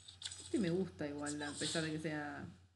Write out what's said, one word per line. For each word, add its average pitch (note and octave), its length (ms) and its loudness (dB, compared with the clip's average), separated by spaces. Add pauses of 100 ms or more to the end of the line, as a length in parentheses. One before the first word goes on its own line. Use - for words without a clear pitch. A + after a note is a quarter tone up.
(440)
Este - 160 0
me F3+ 100 6
gusta F3 380 2
igual, D3 340 -2
a D3 120 -2
pesar D#3 300 2
de D#3+ 80 0
que D#3 80 0
sea D3 460 -2 (300)